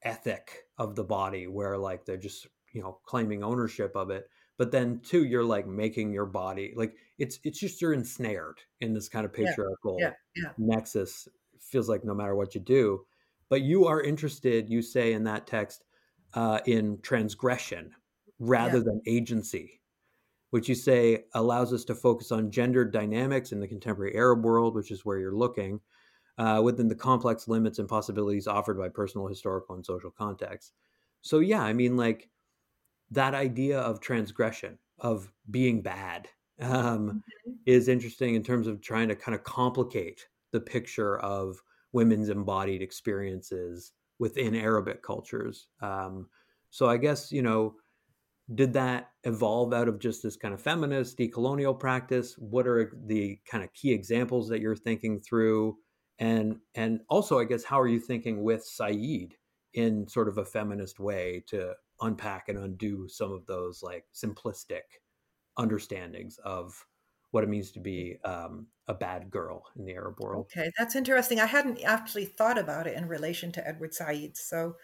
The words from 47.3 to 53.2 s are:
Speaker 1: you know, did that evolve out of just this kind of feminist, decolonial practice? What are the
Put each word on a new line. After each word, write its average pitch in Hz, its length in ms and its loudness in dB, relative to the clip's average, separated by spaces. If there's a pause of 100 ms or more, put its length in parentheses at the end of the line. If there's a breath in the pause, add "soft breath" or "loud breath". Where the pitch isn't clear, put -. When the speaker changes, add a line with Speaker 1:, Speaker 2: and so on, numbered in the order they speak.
Speaker 1:
you 143 100 0
know, 110 340 2 (800 soft breath)
did 127 200 4
that 127 380 -2 (120)
evolve 117 500 2
out 120 140 4
of 107 120 0
just 113 240 -2
this 110 140 -4
kind 101 160 -6
of 98 80 -10
feminist, 139 560 0
decolonial 131 600 0
practice? 127 580 0
What 120 300 0
are 117 260 4 (120)
the 101 340 0 (100)